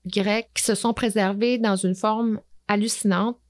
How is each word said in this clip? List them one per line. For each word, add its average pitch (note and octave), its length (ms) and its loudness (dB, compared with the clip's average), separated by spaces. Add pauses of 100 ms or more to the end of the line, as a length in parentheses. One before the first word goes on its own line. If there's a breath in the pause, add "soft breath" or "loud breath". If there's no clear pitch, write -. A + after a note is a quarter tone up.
grecs G#3 480 -2
qui - 100 -2
se A3 120 2
sont A#3 180 -2
préservés G#3+ 640 0
dans G#3+ 200 0
une F#3 180 0
forme A3 460 0 (260)
hallucinante. G#3 720 0 (120)